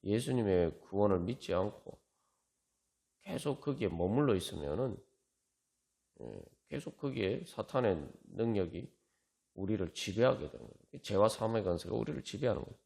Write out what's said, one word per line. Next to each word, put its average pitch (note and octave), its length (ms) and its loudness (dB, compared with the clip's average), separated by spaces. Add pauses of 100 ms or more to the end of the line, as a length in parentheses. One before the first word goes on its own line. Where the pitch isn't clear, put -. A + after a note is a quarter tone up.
예수님의 G#2 760 2
구원을 G2 400 2
믿지 F#2+ 340 -4
않고 - 440 -2 (1200)
계속 D3 420 -4
거기에 C3 260 0
머물러 G2+ 460 4
있으면은, F2+ 640 -2 (1200)
예, G#1 220 -12 (260)
계속 - 300 -8
거기에 B2+ 480 -2
사탄의 G#2 600 0 (260)
능력이 F#2 580 0 (640)
우리를 F#2+ 400 -2
지배하게 - 560 0
되는 - 160 -16
거예요. - 360 -18
죄와 G#2 260 4
사망의 A2 360 0
권세가 F2 300 -2
우리를 A#2 280 -4
지배하는 - 400 -2
거예요. - 220 -14